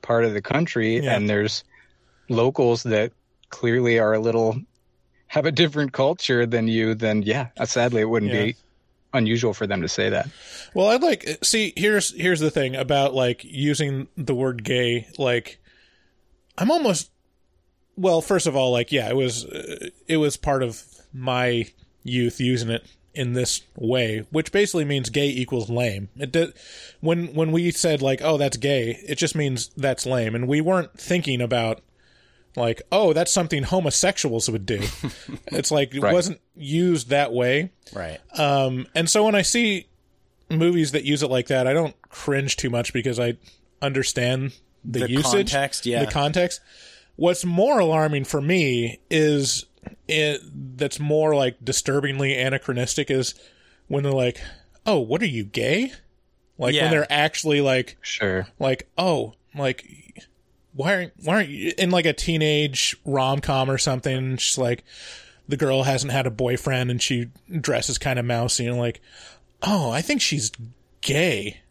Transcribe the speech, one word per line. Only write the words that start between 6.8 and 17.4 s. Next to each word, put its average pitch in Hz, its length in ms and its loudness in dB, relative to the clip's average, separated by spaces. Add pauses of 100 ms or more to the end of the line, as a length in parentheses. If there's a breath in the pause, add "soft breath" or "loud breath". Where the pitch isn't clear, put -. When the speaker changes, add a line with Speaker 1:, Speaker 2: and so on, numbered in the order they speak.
Speaker 1:
then 107 280 0
yeah, 110 340 -2
uh, 117 80 -4
sadly, 120 380 0
it 110 60 0
wouldn't 110 240 0
Speaker 2:
Yeah. 104 120 0
Speaker 1:
be 120 120 -4 (580)
unusual 117 400 2
for 107 120 -4
them 98 160 -2
to 92 60 -4
say 104 220 0
that. 101 180 -2 (460 loud breath)
Speaker 2:
Well, 190 140 2
I'd 247 140 4
like, 226 400 0
see, 214 340 0
here's, 208 380 0
here's 170 260 0
the 151 120 2
thing 135 240 -2
about, 135 380 2
like, 123 280 0
using 143 640 -2 (100)
the 139 180 -2
word 123 280 -2
gay. 120 460 0 (100)
Like, 123 400 0 (1000 soft breath)
I'm 214 140 0
almost, 269 400 2 (840)